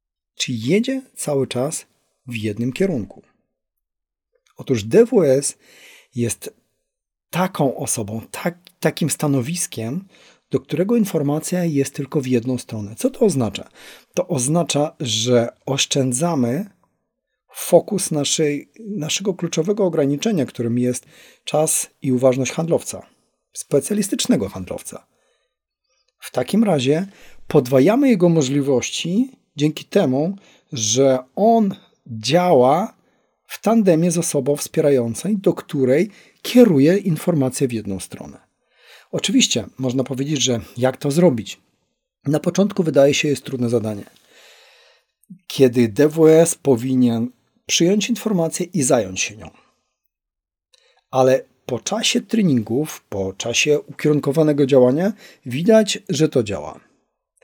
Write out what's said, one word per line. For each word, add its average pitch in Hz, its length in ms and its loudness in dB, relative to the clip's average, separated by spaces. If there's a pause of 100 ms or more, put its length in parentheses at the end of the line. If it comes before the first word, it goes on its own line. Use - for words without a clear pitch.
(360)
Czyli 120 260 -6
jedzie 226 400 -2 (140)
cały 139 320 -2
czas 131 380 -6 (420)
w 120 80 -12
jednym 110 380 -6
kierunku. 175 480 -4 (1400)
Otóż 113 260 -4
D 160 220 4
W 226 180 2
S 139 340 0 (580)
jest - 380 -6 (760)
taką - 480 -2
osobą, 113 440 -6 (100)
tak-, - 380 -8 (100)
takim 156 300 -2
stanowiskiem, 139 1000 -4 (440)
do 135 80 0
którego 190 360 -2
informacja 170 720 -2
jest 139 300 -2
tylko 139 260 -4
w 127 60 -8
jedną 127 300 -2
stronę. 104 380 -10
Co - 140 -2
to - 100 -10
oznacza? 135 500 0 (440)
To - 140 -2
oznacza, 151 720 -2
że 117 500 0 (160)
oszczędzamy 135 1040 -2 (840)
fokus - 580 0
naszej, 147 680 -4
naszego 196 540 -6
kluczowego 180 520 -2
ograniczenia, 151 600 0
którym 120 340 -4
jest 123 260 -2 (380)
czas - 460 -2 (120)
i 131 100 -2
uważność 127 400 2
handlowca, 160 540 -4 (480)
specjalistycznego 175 960 -2
handlowca. - 580 -14 (1120)
W - 120 -18
takim 190 320 0
razie 156 440 2 (400)
podwajamy 151 600 4
jego 175 200 4
możliwości 143 1040 0 (240)
dzięki 151 300 -2
temu, 160 500 0 (360)
że 127 480 2 (160)
on 214 400 2 (320)
działa 143 840 2 (540)
w - 140 -16
tandemie 185 500 4
z 170 60 -2
osobą 143 380 0
wspierającej, 143 840 0
do 185 160 0
której 147 560 0 (320)
kieruje 185 560 6
informację 147 720 -2
w 120 60 -4
jedną 101 260 -6
stronę. - 520 -16 (600)
Oczywiście 185 540 0 (120)
można 131 260 -2
powiedzieć, 139 380 -4
że 123 200 -2 (160)
jak 127 200 0
to 143 140 -4
zrobić? 139 500 0 (640)
Na 143 140 0
początku 190 440 0
wydaje 139 300 4
się, - 140 -2
jest 139 160 -2
trudne 123 260 -4
zadanie. 107 340 -2 (1400)
Kiedy 123 400 4
D 127 220 2
W 160 180 4
S 160 280 6
powinien 123 760 0 (340)
przyjąć 202 440 0
informację 180 560 -2
i 170 180 -4
zająć 110 380 0
się 104 160 -8
nią. 90 120 -18 (1600)
Ale 131 340 2 (220)
po 123 140 -6
czasie 226 420 -2
treningów, 143 880 -2
po 98 240 -6
czasie 143 460 -2
ukierunkowanego 147 880 0
działania 139 480 4 (320)
widać, 185 540 2 (100)
że 151 200 2
to 127 140 2
działa. 78 360 -8 (640)